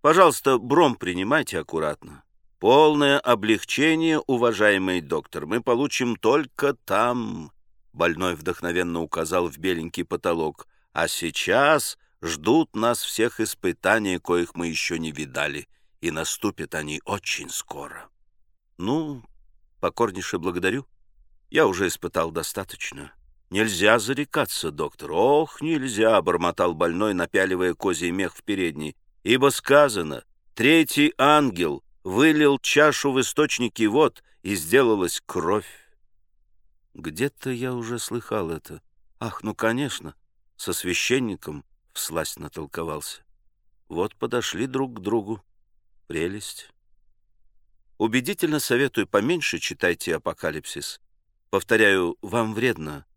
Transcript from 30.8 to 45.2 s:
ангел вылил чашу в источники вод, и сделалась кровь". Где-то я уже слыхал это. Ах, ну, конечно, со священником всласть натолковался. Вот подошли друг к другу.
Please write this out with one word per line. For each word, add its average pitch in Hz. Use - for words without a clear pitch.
ангел 113
вылил 143
чашу 143
в 131
источники 123
вод, 120
и 101
сделалась 98
кровь". 92
Где-то 82
я 127
уже 120
слыхал 107
это. 80
Ах, 117
ну, 107
конечно, 113
со -
священником 90
всласть -
натолковался. 78
Вот 87
подошли 120
друг 131
к -
другу. 104